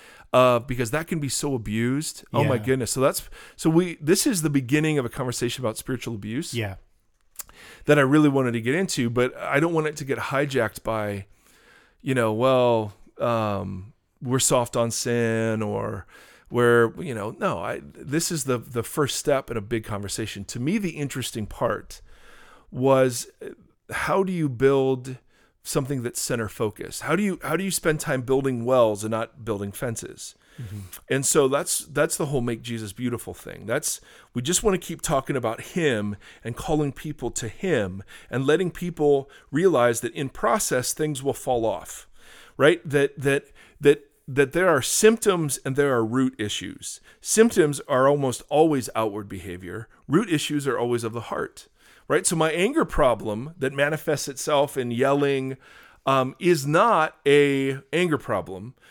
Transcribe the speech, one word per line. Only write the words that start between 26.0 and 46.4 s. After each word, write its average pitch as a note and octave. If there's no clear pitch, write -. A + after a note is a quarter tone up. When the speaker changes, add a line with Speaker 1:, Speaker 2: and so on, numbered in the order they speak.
Speaker 1:
that's A#2
center A2+
focused? -
How D3
do G3
you, G3
how D3+
do F#3+
you F#3+
spend D#3+
time C#3
building C3
wells A#2
and A2
not A2+
building G2+
fences? -
Speaker 2:
Mm-hmm. G#2
Speaker 1:
And C3+
so C#3
that's, C#3+
that's D3
the E3+
whole C#3
Make A#2
Jesus A2+
Beautiful A#2+
thing. F2
That's, B2
we B2
just D3+
wanna F#3+
keep E3+
talking C#3
about A2+
him G#2+
and A#2
calling D3+
people C#3
to -
him G#2
and C3
letting E3
people D3
realize B2+
that A#2+
in C#3
process, G3+
things D3+
will C3+
fall A#2+
off, -
right? D#3+
That, C#3
that, C#3
that, C#3+
that C3+
there F3+
are C#3+
symptoms G3
and C3+
there C#3+
are A#2
root B2+
issues. -